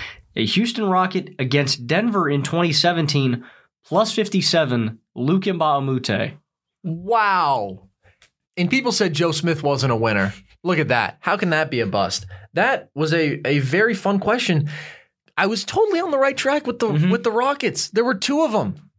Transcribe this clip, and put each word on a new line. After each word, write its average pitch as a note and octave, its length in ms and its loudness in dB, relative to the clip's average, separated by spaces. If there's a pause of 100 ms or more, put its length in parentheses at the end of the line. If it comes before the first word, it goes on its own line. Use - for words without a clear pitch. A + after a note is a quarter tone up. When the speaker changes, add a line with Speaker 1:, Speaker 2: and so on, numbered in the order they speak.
(340)
Speaker 1:
a A2+ 100 -2
Houston A3 460 0
Rocket F#3 480 -2
against C3 480 0
Denver F#3+ 420 0
in C#3+ 140 0
twenty E3 300 0
seventeen, C#3+ 720 0 (400)
plus G#3+ 280 0
fifty-seven, D3+ 840 0 (160)
Luc D#3+ 300 2
Mbah D#3+ 340 2
a - 40 -2
Moute. B2+ 500 -2 (500)
Speaker 2:
Wow. E3+ 1080 0 (680)
And F3+ 120 0
people B3+ 220 0
said F#3+ 240 0
Joe E3 160 0
Smith D#3 320 -2
wasn't C3+ 300 2
a A#2 40 2
winner. G#2 380 0 (300)
Look E3+ 160 0
at - 80 0
that. A#2 320 0
How F3+ 160 0
can G3 140 0
that D#3 200 0
be C3 80 -2
a A2+ 80 0
bust? G2 400 -2 (280)
That A3+ 420 0
was D#3 180 0
a, D#3 320 0
a C#3+ 140 2
very F#3 340 2
fun G3 240 0
question. F#3+ 500 0 (720)
I F#3+ 100 2
was G#3+ 180 -2
totally G4 340 2
on F4+ 100 -4
the C#4+ 80 0
right C#4 180 2
track D4 300 0
with A#3+ 120 -4
the, A#3 100 0
Speaker 1:
Mm-hmm. F3 220 2
Speaker 2:
with G#3+ 120 2
the A3+ 80 0
Rockets. B3+ 600 -2
There A3+ 160 0
were B3 80 0
two C4+ 280 0
of B3 120 0
'em, B2+ 220 -2 (220)